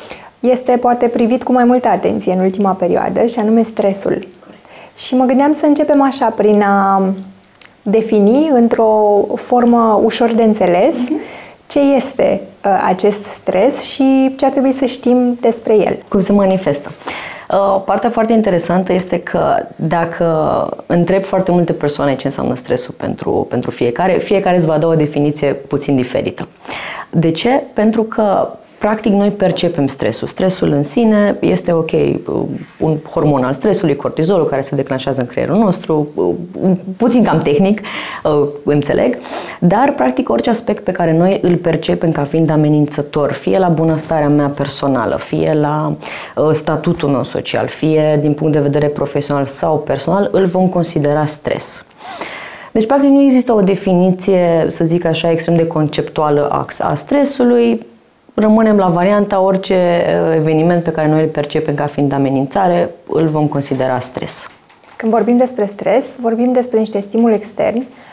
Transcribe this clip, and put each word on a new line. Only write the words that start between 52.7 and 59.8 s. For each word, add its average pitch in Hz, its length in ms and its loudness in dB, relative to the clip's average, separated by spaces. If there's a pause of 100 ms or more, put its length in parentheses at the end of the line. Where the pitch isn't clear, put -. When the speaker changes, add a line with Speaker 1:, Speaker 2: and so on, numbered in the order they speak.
Speaker 2:
Deci, 220 140 0
practic, 285 240 2
nu 277 120 6
există 254 320 4
o 214 80 4
definiție, 185 1080 2
să 165 140 -2
zic 170 220 0
așa, 165 260 0
extrem 165 240 0
de 165 120 2
conceptuală 151 840 0
a, 139 140 -2 (140)
a 156 160 -2
stresului. 240 920 0 (460)
Rămânem 214 440 4
la 185 100 4
varianta 196 520 2
orice, 185 640 2